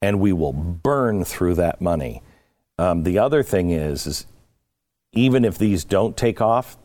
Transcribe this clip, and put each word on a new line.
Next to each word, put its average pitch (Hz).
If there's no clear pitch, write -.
and 101
we 98
will 76
burn 98
through 87
that 85
money. 78
Um, 85
the 90
other 139
thing 92
is, 76
is -
even 127
if 98
these 101
don't 98
take 113
off, 117